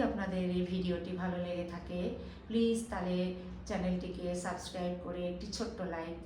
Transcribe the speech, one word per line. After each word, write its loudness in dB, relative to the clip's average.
আপনাদের 0
এই 4
ভিডিওটি 2
ভালো 0
লেগে -2
থাকে, -2
প্লিজ 6
তাহলে 2
চ্যানেলটিকে 0
সাবস্ক্রাইব -2
করে -4
একটি -6
ছোট্ট -2
লাইক -4